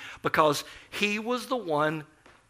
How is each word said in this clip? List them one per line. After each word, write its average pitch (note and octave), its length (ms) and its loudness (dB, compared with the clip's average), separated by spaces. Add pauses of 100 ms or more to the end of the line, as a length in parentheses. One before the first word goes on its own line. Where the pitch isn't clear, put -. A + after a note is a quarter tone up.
(220)
because D3+ 420 4 (260)
he G#3 300 0
was A3+ 280 -4
the B3+ 100 0
one D#3 460 0 (460)